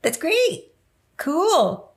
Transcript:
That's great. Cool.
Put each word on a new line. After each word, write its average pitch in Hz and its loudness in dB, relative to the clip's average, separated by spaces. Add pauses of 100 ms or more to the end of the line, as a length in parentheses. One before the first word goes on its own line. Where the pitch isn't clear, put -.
That's 233 -2
great. 466 -2 (440)
Cool. 320 0